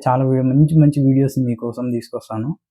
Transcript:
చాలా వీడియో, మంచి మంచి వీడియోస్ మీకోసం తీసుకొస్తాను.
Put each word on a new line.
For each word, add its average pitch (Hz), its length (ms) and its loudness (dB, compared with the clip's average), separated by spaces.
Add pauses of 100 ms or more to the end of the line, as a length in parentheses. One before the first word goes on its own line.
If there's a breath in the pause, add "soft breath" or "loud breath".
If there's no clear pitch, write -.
చాలా 131 180 0
వీడియో, 131 180 0
మంచి 151 380 2
మంచి 147 260 2
వీడియోస్ 135 320 0
మీకోసం 120 520 -6
తీసుకొస్తాను. 117 680 -8 (140)